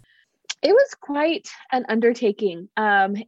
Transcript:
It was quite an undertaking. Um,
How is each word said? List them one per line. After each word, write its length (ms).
It 100
was 280
quite 480
an 180
undertaking. 880
Um, 400